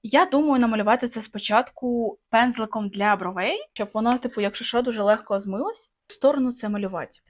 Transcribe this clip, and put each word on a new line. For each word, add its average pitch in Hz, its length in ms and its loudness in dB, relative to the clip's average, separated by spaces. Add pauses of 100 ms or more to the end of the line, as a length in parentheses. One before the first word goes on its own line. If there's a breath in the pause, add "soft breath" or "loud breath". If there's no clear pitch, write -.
я 269 220 4
думаю 285 360 2
намалювати 226 460 2
це 233 140 -8
спочатку 233 1000 -2 (100)
пензликом 226 600 0
для 202 260 2
бровей, 190 440 -4 (140)
щоб 208 200 -6
воно, 233 240 2
типу, 247 240 -4
якщо 202 240 -2
що, 233 160 0
дуже 233 220 -2
легко 208 360 2
змилось. 208 520 -6 (160)
В - 60 -14
сторону 269 380 2
це 226 180 -8
малювати. 190 480 -6 (120)